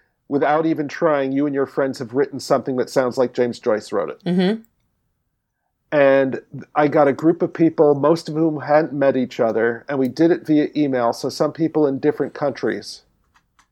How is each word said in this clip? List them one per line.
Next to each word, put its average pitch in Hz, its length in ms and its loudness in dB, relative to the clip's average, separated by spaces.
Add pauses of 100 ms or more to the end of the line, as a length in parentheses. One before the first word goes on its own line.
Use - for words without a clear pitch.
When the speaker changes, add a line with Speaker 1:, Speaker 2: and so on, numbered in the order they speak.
(260)
Speaker 1:
without 147 400 0
even 151 220 -2
trying, 143 420 0
you 139 160 0
and 143 80 -4
your 135 120 0
friends 135 340 -4
have 120 140 -10
written 139 260 -2
something 131 380 -2
that 120 120 -4
sounds 127 260 0
like 123 160 0
James 123 280 -2
Joyce 107 320 -2
wrote 90 180 -2
it. - 140 -18
Speaker 2:
Mm-hmm. 185 380 0 (1300)
Speaker 1:
And 135 480 4 (340)
I 151 140 2
got 147 200 4
a 139 40 2
group 165 300 0
of 170 100 -2
people, 160 420 4
most 147 340 0
of 160 80 -10
whom 156 240 0
hadn't 147 320 2
met 139 240 2
each 127 240 -4
other, 113 480 0
and 143 100 -4
we 131 100 0
did 160 220 2
it - 160 -2
via 151 300 2
email, 131 360 0
so 135 160 -6
some 147 240 -2
people 156 340 0
in 135 120 -2
different 151 340 -2
countries. 123 680 -6 (680)